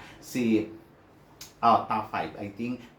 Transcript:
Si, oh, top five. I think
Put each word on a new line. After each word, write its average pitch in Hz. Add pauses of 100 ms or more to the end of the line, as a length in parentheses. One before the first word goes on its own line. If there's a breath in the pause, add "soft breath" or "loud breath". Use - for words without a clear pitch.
(220 loud breath)
Si, 113 (800)
oh, 110
top 110
five. 92
I 101
think 123 (120 loud breath)